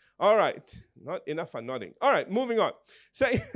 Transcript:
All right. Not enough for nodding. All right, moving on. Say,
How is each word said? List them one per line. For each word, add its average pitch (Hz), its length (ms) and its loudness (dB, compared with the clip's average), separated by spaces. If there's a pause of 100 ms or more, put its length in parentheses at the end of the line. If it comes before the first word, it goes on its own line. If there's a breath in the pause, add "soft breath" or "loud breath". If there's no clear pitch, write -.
(200)
All 208 160 6
right. - 460 0 (180)
Not 160 280 -10
enough 160 240 -6
for 120 100 -10
nodding. 120 380 -8
All 277 100 2
right, 175 200 0
moving 233 280 -2
on. 180 140 2 (400 soft breath)
Say, 254 280 0 (160)